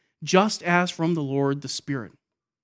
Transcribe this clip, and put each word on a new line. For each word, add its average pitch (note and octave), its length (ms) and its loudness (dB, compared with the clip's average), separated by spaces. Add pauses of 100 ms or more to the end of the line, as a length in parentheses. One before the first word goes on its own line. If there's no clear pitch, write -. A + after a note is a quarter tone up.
(240)
just F#3 400 2
as F3 260 2
from E3 240 0
the D#3 100 -2
Lord C#3 380 0
the B2+ 60 -10
Spirit." C3 460 -8 (500)